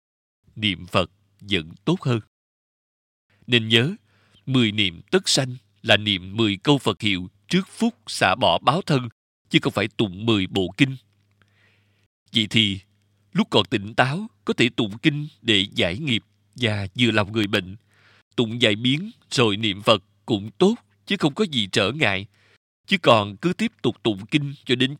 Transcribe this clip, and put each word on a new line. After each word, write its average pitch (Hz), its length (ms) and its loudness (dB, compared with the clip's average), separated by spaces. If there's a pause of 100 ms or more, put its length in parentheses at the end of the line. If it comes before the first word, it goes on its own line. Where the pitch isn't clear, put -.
(560)
Niệm 90 300 -4
Phật 90 240 0 (300)
vẫn 87 320 -4 (120)
tốt 175 160 0
hơn. 120 200 -2 (1300)
Nên 117 220 2
nhớ, 120 260 4 (520)
mười 123 260 2
niệm 95 280 -2 (100)
tất 190 180 0
sanh 127 280 -2 (260)
là 110 140 4
niệm 98 400 -2
mười 107 200 0
câu 143 220 2
Phật 104 220 -4
hiệu 92 300 -2 (180)
trước 190 200 0
phút - 260 -2 (120)
xả 95 280 2
bỏ 92 240 2
báo 165 240 0
thân, 127 260 -2 (400)
chứ 165 140 4
không 131 100 -2
phải 98 160 -2
tụng 104 380 -6
mười 104 200 2
bộ 90 300 -2
kinh. 135 200 2 (1400)
Vậy 110 180 0
thì, 101 300 4 (520)
lúc 202 180 0
còn 110 140 4
tỉnh 104 300 -4
táo, 151 320 0 (180)
có 117 100 -2
thể 120 220 2
tụng 110 220 -4
kinh 147 300 -2 (140)
để 104 320 2
giải 98 240 -2
nghiệp 135 240 -2 (320)
và 104 320 -4 (120)
vừa 120 120 2
lòng 107 220 0
người 110 140 0
bệnh. 98 300 -4 (600)
Tụng 117 240 -2
vài 107 160 2
biến 143 340 -2 (200)
rồi 110 260 2
niệm 104 260 -4
Phật 107 220 2 (220)
cũng 107 240 -4
tốt, 202 240 2 (320)
chứ 196 120 -2
không 143 160 0
có 220 100 0
gì 117 280 -4
trở 107 200 0
ngại. 101 340 -2 (600)
Chứ 196 120 0
còn 104 380 4
cứ 175 160 -2
tiếp 220 200 -4 (100)
tục 120 200 -2
tụng 107 240 -4
kinh 143 280 -4 (100)
cho 143 100 0
đến 131 260 0